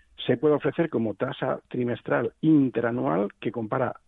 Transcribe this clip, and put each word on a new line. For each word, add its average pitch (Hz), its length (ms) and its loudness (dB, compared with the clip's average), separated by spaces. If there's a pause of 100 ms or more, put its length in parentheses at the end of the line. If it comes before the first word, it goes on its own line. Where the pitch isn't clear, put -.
(260)
Se 131 100 2
puede 151 200 2
ofrecer 151 340 0
como 113 240 -2
tasa 135 540 -4
trimestral 123 760 -2
interanual, 139 880 2 (100)
que 123 120 -4
compara 117 460 -4 (100)